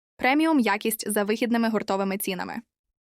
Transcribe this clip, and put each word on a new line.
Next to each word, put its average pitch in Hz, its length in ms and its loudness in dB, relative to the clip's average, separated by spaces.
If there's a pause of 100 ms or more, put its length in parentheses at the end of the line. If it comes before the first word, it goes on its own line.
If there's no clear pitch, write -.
(180)
преміум 302 420 4
якість 214 520 0
за 208 120 2
вигідними 226 460 0
гуртовими 196 480 -2
цінами. 190 440 -6 (480)